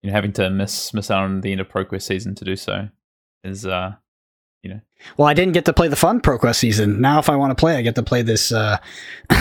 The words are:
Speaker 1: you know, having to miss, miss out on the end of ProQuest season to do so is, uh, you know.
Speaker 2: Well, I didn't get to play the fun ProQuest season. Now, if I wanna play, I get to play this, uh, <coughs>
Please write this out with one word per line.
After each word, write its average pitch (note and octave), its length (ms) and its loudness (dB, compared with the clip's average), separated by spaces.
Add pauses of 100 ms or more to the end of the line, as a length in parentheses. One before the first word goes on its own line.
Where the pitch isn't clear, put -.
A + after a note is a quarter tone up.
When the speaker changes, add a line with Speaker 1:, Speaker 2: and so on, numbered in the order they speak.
Speaker 1:
you G2 60 -6
know, G2 40 0
having G#2 200 0
to F#2+ 140 0
miss, G2 460 -4
miss G#2 160 -4
out G2 140 0
on F#2+ 160 -2
the G2 100 -4
end F#2+ 100 -2
of F#2+ 80 -8
ProQuest G2 340 -6
season G2 340 -4
to - 80 -14
do F#2 100 -2
so G2 340 -6 (540)
is, F#2+ 240 -10
uh, F#2 280 -4 (680)
you F#2+ 60 -14
know. G2+ 120 -14 (360)
Speaker 2:
Well, D3 100 4
I D3+ 60 6
didn't F3 220 2
get F3 100 2
to E3 80 2
play E3+ 160 4
the C#3+ 80 -2
fun G#3+ 240 4
ProQuest A#2+ 360 2
season. G#2 440 2
Now, C#3+ 180 4
if D3+ 120 2
I D3 40 4
wanna C#3 220 2
play, D#3+ 200 0
I B2 60 -2
get A2+ 120 0
to A#2+ 80 -2
play B2 180 0
this, A2+ 320 0
uh, G#2+ 240 0 (280)
<coughs> - 260 -6 (100)